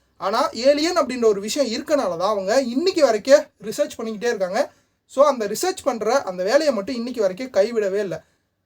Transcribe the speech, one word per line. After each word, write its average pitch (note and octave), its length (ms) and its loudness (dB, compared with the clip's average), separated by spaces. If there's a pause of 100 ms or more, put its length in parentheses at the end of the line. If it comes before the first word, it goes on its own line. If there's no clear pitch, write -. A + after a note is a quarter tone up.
(160)
ஆனா, A#3 340 -2
ஏலியன் C#4+ 480 2
அப்படின்ற B3 260 0
ஒரு G3+ 160 4
விஷயம் A3+ 420 -4
இருக்கனால A#3+ 340 0
தான் E3 40 -6
அவங்க G3+ 400 0
இன்னைக்கு D4+ 440 0
வரைக்கும் C4 400 6 (180)
ரிசர்ச் A3+ 360 -4
பண்ணிக்கிட்டே A3 260 -8
இருக்காங்க. G#3 480 -2 (340)
So, C#4 200 2
அந்த A#3+ 220 0
ரிசர்ச் F4+ 360 -4
பண்ற B3 380 0
அந்த F3+ 220 -6
வேலையை C#4 300 2
மட்டும் G#3 200 -6
இன்னைக்கு A#3+ 260 -6
வரைக்கும் G3 300 -2
கைவிடவே G3+ 480 0
இல்ல. F3+ 240 -6 (440)